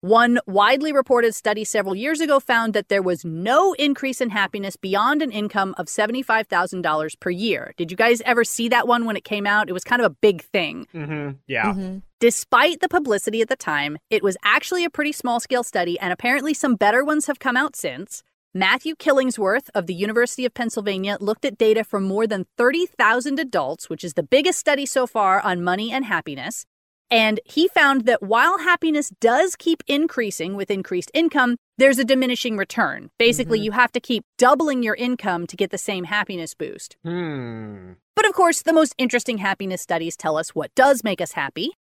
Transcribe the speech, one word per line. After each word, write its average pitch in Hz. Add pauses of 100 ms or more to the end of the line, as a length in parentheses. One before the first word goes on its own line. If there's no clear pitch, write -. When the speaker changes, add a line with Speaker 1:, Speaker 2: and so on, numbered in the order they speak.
Speaker 1:
One 233
widely 254
reported 240
study 214
several 196
years 285
ago 285
found 226
that 208
there 196
was 180
no 233
increase 277
in 240
happiness 196
beyond 226
an 262
income 208
of 175
seventy-five 220
thousand 180
dollars 156
per -
year. 190
Did 170
you 180
guys 226
ever 240
see 233
that 240
one 240
when 214
it -
came 202
out? 208
It 180
was 185
kind 247
of 220
a 135
big 202
thing. 165
Speaker 2:
Mm-hmm. 147 (100)
Yeah. 110
Speaker 3:
Mm-hmm. 190 (220)
Speaker 1:
Despite 254
the 370
publicity 226
at 220
the 262
time, 147 (140)
it 214
was 185
actually 294
a 330
pretty 302
small-scale 247
study, 175
and 180
apparently 269
some 262
better 214
ones 302
have 285
come 247
out 285
since. 147 (320)
Matthew 214
Killingsworth 254
of 180
the 185
University 233
of 233
Pennsylvania 202
looked 208
at 190
data 220
from 202
more 196
than 196 (100)
thirty 277
thousand 254
adults, 170
which 160
is 165
the 170
biggest 302
study 285
so 254
far 196
on 180
money 185
and 262
happiness. 160 (420)
And 220
he 339
found 277
that 233
while 247
happiness 320
does 277
keep -
increasing 226
with 196
increased 190
income, 277 (220)
there's 262
a 277
diminishing 247
return. 190
Basically, 233
Speaker 3:
Mm-hmm. 208
Speaker 1:
you 214
have 240
to 247
keep 233 (120)
doubling 269
your 214
income 220
to -
get 196
the 196
same 185
happiness 175
boost. -
Speaker 2:
Hmm. 135 (200)
Speaker 1:
But 440
of 392
course, 339
the 330
most 311
interesting 240
happiness 190
studies 165
tell 160
us 160
what -
does 262
make 196
us 165
happy. 165 (100)